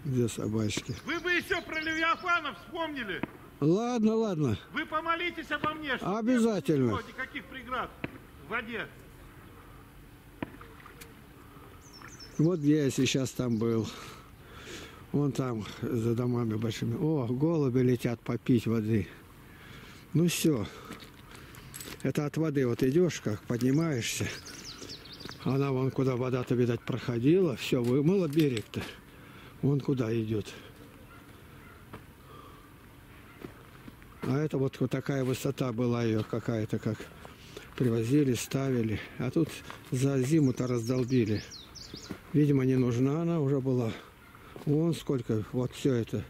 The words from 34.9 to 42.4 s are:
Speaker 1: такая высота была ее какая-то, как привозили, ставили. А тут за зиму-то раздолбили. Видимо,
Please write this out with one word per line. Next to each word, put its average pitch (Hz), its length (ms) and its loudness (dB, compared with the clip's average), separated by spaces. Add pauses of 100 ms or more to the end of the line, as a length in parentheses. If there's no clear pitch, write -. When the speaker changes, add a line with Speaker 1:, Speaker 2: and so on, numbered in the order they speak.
Speaker 1:
такая 135 340 0
высота 131 480 0
была 120 320 2
ее 110 180 4
какая-то, 113 560 -2
как 110 200 -2 (800)
привозили, 123 580 4
ставили. 120 680 0 (180)
А 127 120 0
тут 165 180 2 (420)
за 135 320 2
зиму-то 131 460 4
раздолбили. 120 720 2 (920)
Видимо, 143 320 6